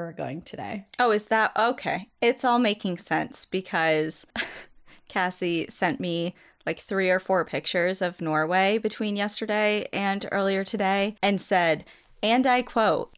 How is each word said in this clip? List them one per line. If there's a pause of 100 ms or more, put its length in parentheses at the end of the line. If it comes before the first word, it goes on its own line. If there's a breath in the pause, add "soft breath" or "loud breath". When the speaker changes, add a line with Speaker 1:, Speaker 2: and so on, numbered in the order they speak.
Speaker 1:
we're
going
today. (120)
Speaker 2:
Oh,
is
that,
okay. (120)
It's
all
making
sense
because (100)
<laughs>
Cassie
sent
me, (320 soft breath)
like,
three
or
four
pictures
of
Norway
between
yesterday
and
earlier
today
and
said, (380 loud breath)
and
I
quote,